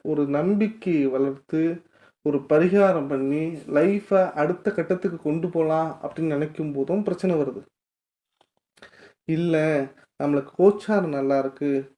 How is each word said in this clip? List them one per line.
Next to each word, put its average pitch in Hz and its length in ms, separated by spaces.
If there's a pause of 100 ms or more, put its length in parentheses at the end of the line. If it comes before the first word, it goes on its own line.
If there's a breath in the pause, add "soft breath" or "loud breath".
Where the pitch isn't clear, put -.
ஒரு 147 260
நம்பிக்கையை 175 800
வளர்த்து, 139 540 (640 soft breath)
ஒரு 147 200
பரிகாரம் 175 680
பண்ணி, 139 320 (280)
லைஃபை 190 520 (120)
அடுத்த 175 360
கட்டத்துக்கு 180 480
கொண்டு 165 300
போலாம் 160 480
அப்படின்னு 156 380
நினைக்கும் 151 380
போதும் 165 320
பிரச்சனை 185 300
வருது. 139 280 (1700 soft breath)
இல்ல, 160 260 (640 soft breath)
நம்மளுக்கு 143 360
கோச்சாரம் 196 600
நல்லா 139 220
இருக்கு, 135 320 (260)